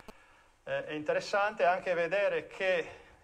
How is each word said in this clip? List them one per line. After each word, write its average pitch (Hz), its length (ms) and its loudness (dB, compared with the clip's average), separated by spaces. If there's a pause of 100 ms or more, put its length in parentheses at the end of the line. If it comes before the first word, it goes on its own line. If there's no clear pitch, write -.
(640)
Eh, 135 220 -4
è 156 80 -8
interessante 185 720 0
anche 180 280 2
vedere 170 540 0
che, 185 420 0 (340)